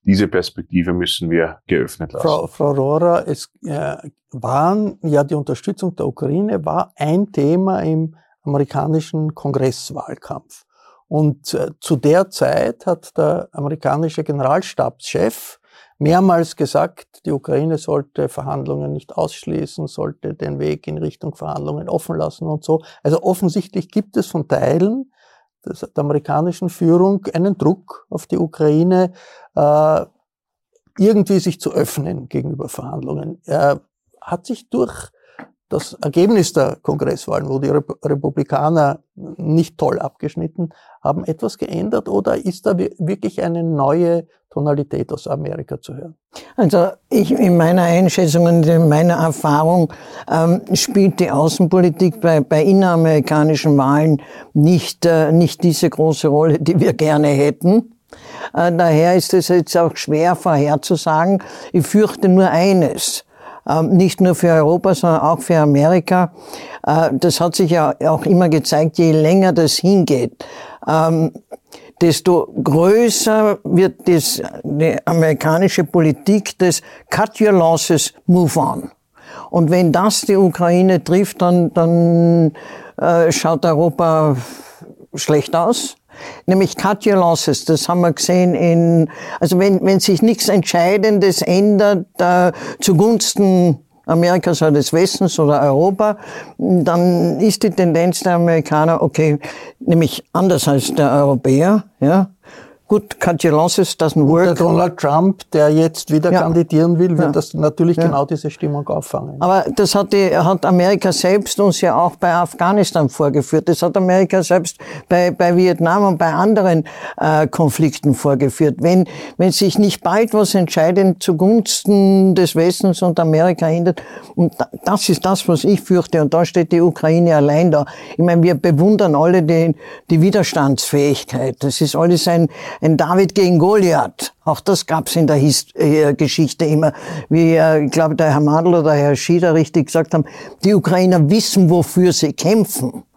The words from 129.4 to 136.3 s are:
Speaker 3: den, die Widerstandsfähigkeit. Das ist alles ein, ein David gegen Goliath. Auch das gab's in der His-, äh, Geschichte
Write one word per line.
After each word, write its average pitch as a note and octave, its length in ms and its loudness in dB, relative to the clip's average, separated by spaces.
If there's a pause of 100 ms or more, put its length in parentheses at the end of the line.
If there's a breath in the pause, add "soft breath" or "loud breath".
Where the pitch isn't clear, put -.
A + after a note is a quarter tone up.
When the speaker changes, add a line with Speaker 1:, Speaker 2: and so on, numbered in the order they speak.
Speaker 3:
den, E3 320 2 (340 loud breath)
die D#3+ 120 4
Widerstandsfähigkeit. C#3+ 1400 0
Das C#3+ 220 -4
ist D3+ 140 -2
alles E3+ 320 2
ein, E3+ 200 2 (340 loud breath)
ein E3 140 2
David F3+ 400 2
gegen F3+ 240 4
Goliath. F3+ 760 0 (120)
Auch D#3 160 -2
das - 240 -2
gab's D#3+ 300 -4
in D#3+ 120 2
der D3+ 80 2
His-, C#3+ 400 0
äh, D3+ 380 2
Geschichte D#3 520 -2